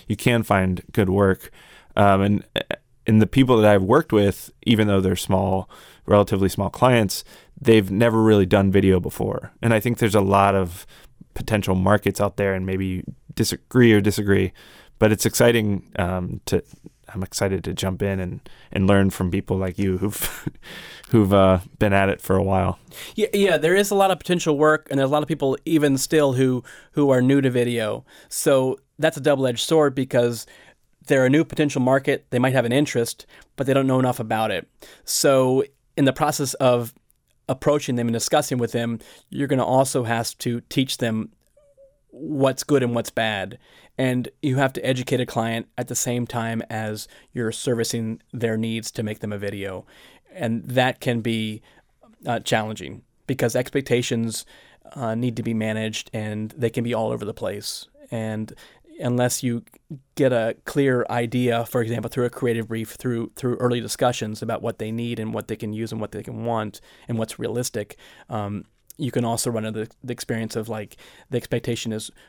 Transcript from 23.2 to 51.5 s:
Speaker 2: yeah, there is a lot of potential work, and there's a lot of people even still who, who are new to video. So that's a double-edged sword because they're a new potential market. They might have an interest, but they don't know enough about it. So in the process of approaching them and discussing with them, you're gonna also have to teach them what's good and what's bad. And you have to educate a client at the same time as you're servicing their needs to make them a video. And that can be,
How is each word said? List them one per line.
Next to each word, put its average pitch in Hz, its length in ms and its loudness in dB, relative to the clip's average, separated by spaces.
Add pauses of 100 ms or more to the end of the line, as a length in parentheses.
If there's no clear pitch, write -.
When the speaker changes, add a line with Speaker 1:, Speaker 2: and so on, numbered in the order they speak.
Speaker 2:
yeah, 196 240 4
there 160 160 2
is 202 160 2
a 202 60 0
lot 196 160 4
of 175 80 -4
potential 165 360 0
work, 151 320 2
and 139 100 0
there's 135 120 2
a - 20 -4
lot 151 120 2
of - 40 -6
people 139 360 -2
even 147 340 4
still 143 360 2
who, 127 280 2 (300)
who 143 180 4
are 127 100 4
new 135 200 4
to 135 100 2
video. 120 540 -2 (240)
So 131 500 2 (220)
that's 156 160 0
a 147 40 -10
double-edged 135 460 0
sword 147 300 2
because 120 500 0 (600)
they're 135 200 4
a 127 40 4
new 156 140 4
potential 147 360 -2
market. 135 500 2
They 127 80 0
might 131 140 2
have 123 140 2
an 117 60 -2
interest, 131 540 -2 (300)
but 135 100 -4
they 135 80 2
don't 135 120 2
know 131 120 2
enough 123 220 0
about 110 300 -2
it. 90 180 -6 (360)
So 131 600 2 (320)
in 143 80 2
the 135 80 4
process 147 420 -2
of 123 400 2 (540)
approaching 139 480 0
them 120 100 -2
and 113 80 0
discussing 143 440 -2
with 117 140 -2
them, 117 280 -4 (280)
you're 139 200 -4
gonna 131 160 2
also 131 400 0
have 113 340 -2
to 120 300 -4
teach - 300 -2
them 110 320 -2 (800)
what's 135 520 -2
good 139 200 2
and 120 120 0
what's 117 160 -4
bad. 107 480 -4 (400)
And 127 300 -2 (120)
you 131 160 0
have 147 180 0
to - 120 -8
educate 127 340 -2
a 123 60 -4
client 113 400 -4 (100)
at 120 120 -8
the 123 80 -8
same 120 300 -4
time 113 440 -6
as 110 380 -8 (240)
you're 113 200 -4
servicing 113 680 -4 (100)
their 113 240 -2
needs 113 360 -4
to 120 100 -6
make 107 180 -6
them 104 120 -8
a 101 60 -8
video. 98 480 -8 (460)
And 117 320 -4
that 127 360 0
can 120 220 -4
be, 110 400 -4 (640)